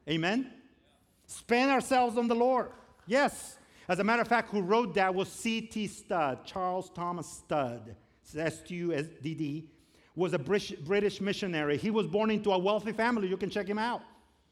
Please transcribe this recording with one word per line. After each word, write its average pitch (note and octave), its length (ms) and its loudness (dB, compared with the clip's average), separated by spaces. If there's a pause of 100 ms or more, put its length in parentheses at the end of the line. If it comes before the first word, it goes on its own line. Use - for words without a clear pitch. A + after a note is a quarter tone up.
Amen? F3 460 0 (720)
Spend B3 460 2
ourselves B3 480 4
on A#3+ 80 2
the A#3 80 2
Lord. B3 360 2 (360)
Yes. B3+ 500 0 (300)
As F3+ 100 2
a G3 60 0
matter A3+ 180 4
of A3 60 0
fact, A3+ 220 2
who G3+ 120 -2
wrote G3+ 320 2
that F#3+ 220 2
was F#3+ 120 0
C A3+ 320 -4
T A3 280 -6
Studd, D3 580 -2
Charles F#3 460 -4
Thomas F3 360 -6
Studd, A#2+ 680 -4 (400)
S D#3 260 -4
T - 140 -10
U E3+ 200 -2 (280)
D D#3+ 100 -4
D, D#3 360 -6 (460)
was E3 180 0
a F3 60 0
British, F#3+ 400 -2
British G3+ 400 0
missionary. F3 560 0
He F#3 160 -2
was G#3+ 160 0
born G#3+ 240 2
into G#3 220 2
a F#3 40 4
wealthy G#3 360 0
family. A3+ 340 2
You F#3 80 0
can F#3 140 -4
check F#3+ 180 -2
him G#3 100 -2
out. A3+ 240 -2 (500)